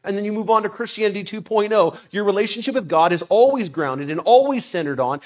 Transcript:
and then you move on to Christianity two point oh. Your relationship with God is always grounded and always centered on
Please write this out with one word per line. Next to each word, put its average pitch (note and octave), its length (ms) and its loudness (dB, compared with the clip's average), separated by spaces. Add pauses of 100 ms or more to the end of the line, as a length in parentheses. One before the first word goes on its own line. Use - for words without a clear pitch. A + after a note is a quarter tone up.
and G3 120 -4
then G#3 80 -4
you G#3 80 -4
move G#3 160 -4
on A3 140 2
to G3+ 80 -6
Christianity G#3 520 -4
two G#3+ 200 -10
point G#3 320 0
oh. F3 240 2 (140)
Your G#3 120 -4
relationship G#3+ 500 -2
with G#3+ 140 -4
God E3 240 2
is E3+ 100 -2
always A#3 460 2
grounded C#3+ 420 -4
and D#3+ 100 -4
always C4 440 4
centered D3 360 -4
on C3 260 -2